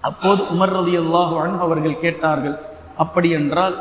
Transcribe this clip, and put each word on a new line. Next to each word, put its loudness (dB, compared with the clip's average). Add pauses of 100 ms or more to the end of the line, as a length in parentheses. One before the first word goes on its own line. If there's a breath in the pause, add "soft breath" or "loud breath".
அப்போது 2
உமர் 2
ரலியல்லாஹு 0
அன்ஹு -2
அவர்கள் 0
கேட்டார்கள், -2 (400)
"அப்படி 2
என்றால் 0